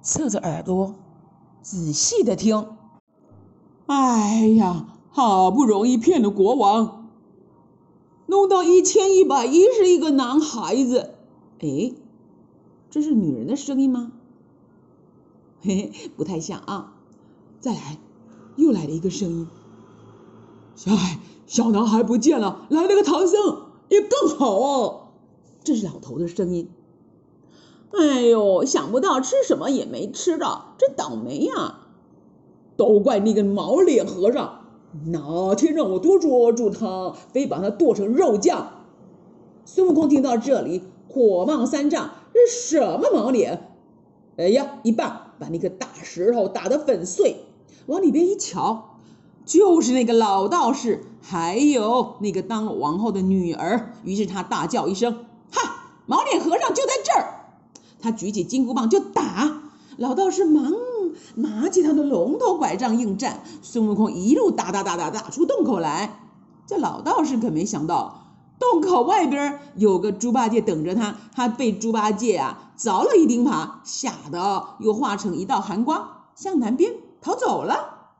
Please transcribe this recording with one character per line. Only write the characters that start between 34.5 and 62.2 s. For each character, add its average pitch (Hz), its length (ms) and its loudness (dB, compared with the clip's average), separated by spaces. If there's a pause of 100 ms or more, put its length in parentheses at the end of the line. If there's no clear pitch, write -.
哪 170 480 -2
天 302 200 0
让 277 160 -2
我 185 80 -2
多 339 200 4
捉 247 340 4
住 226 180 0
他， 185 440 -8 (180)
非 269 140 -2
把 160 140 -6
他 196 100 -2
剁 302 240 2
成 196 120 -4
肉 254 300 2
酱。” 240 480 -2 (800)
孙 370 220 0
悟 339 80 4
空 302 140 4
听 269 140 4
到 247 140 0
这 226 240 0
里， 160 220 -6 (260)
火 202 380 2
冒 269 180 0
三 285 240 0
丈 294 220 -4 (240)
：“这 453 60 8 (100)
什 - 300 -2 (180)
么 403 160 0
毛 233 160 0
脸？” 185 420 -2 (640)
哎 170 120 0
呀， 262 340 0
一 226 80 0
棒 - 300 -4 (180)
把 147 100 -14
那 165 100 -8
个 180 120 -4
大 - 160 -14 (160)
石 185 300 -2
头 214 160 0
打 185 200 -8
得 277 120 0
粉 220 260 -2
碎， - 400 -2 (400)
往 349 160 -4
里 330 80 4
边 330 160 2
一 392 100 0
瞧， - 600 -6 (480)
就 349 360 4
是 233 120 0
那 254 120 2
个 233 80 0
老 208 360 2
道 285 240 0
士， 240 340 -4 (160)
还 175 340 -4
有 240 600 2
那 202 140 -4
个 180 100 -4
当 220 380 -6
王 147 180 -2
后 220 140 -2
的 190 100 -2
女 185 300 0
儿。 185 500 -4
于 190 140 -6
是 208 100 -2
他 185 160 -8
大 175 240 -4
叫 170 220 -4
一 196 80 -4
声 233 300 -4 (260)
：“哈！ - 400 -6 (140)
毛 880 180 0
脸 523 180 -2
和 339 160 0
尚 466 160 -2
就 539 100 -2
在 523 100 -2 (100)
这 - 80 -2
儿！” - 180 0 (720)
他 226 80 -2
举 208 220 -6
起 202 120 -4
金 262 220 -2
箍 262 80 -6
棒 233 160 0
就 392 100 4
打， 262 600 -4 (340)
老 254 180 -4
道 381 160 0
士 370 140 0
忙 302 300 2 (600)
拿 247 340 -4
起 359 120 2
他 302 120 2
的 285 80 2
龙 269 360 0